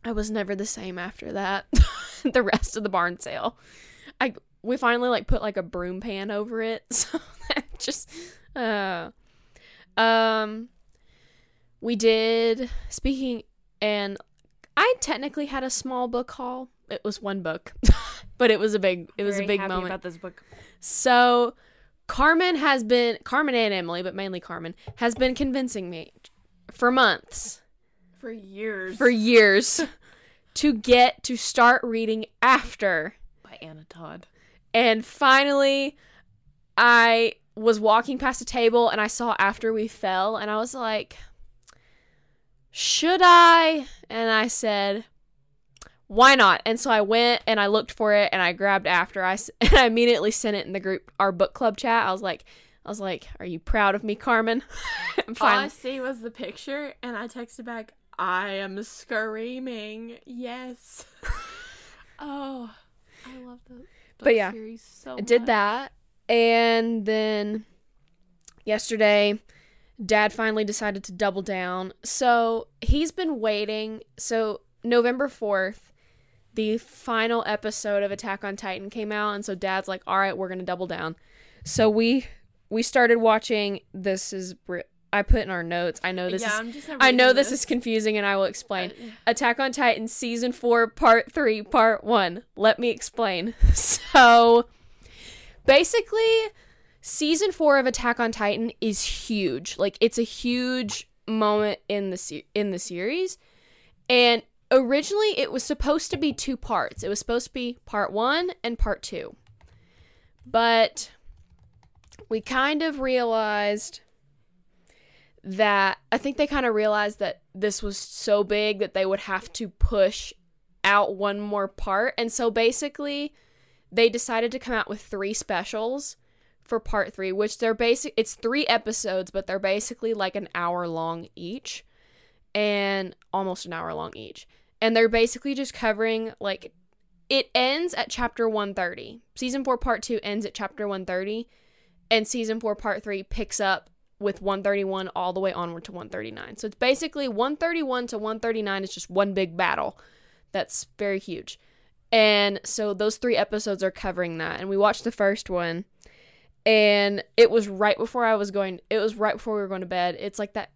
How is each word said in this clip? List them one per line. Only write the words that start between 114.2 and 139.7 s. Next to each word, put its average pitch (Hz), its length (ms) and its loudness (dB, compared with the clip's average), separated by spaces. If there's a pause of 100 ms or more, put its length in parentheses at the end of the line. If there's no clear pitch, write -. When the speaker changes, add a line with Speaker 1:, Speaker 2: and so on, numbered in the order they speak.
Speaker 1:
that, 196 540 2 (140)
I 240 60 0
think 277 200 -6
they 294 100 2
kind 277 180 -2
of 233 100 0
realized 214 440 0
that - 220 -6 (120)
this 196 300 -4
was 202 140 -6
so - 460 0
big 208 360 -2
that - 140 -4
they 190 120 0
would 196 160 -2
have 190 320 -6
to 208 160 -8
push - 640 0 (500)
out 202 320 4
one 202 240 -2
more 202 280 -4
part. 202 500 -2
And 233 140 -4
so 233 180 0
basically, 285 840 -2 (580)
they 233 180 4
decided 233 420 -2
to 254 80 -8
come 247 140 -8
out 220 160 -4
with 214 120 -10
three 202 320 -8
specials 220 840 -6 (460)
for 226 160 -4
part 214 340 -4
three, 190 180 -6
which 214 280 -2
they're 226 160 0
basic, 233 420 0
it's 226 160 -2
three 262 320 -2
episodes, 214 640 -2
but 196 160 -6
they're 190 140 -4
basically, 208 560 -4
like, 190 200 -4
an 196 200 -8
hour 175 320 -4
long 165 480 -6
each, - 500 -12 (680)
and 196 600 -2 (160)
almost 190 360 -4
an 175 60 -10
hour 165 200 -8
long 156 220 -8
each. - 320 -18 (340)
And 226 140 2
they're 226 140 6
basically 233 440 0
just 262 220 -6
covering, 226 640 -2
like, - 340 -8 (560)
it 269 260 0
ends 277 380 0
at - 160 -6
chapter 233 400 -4
one 208 260 -4
thirty. 185 460 -8 (140)
Season 254 280 -4
four, 247 140 0